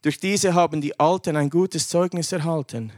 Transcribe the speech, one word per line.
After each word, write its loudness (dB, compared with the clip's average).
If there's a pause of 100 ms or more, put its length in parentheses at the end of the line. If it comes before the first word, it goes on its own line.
Durch -2
diese 0
haben 2
die -6
Alten 2
ein 0
gutes 0
Zeugnis -2
erhalten. -4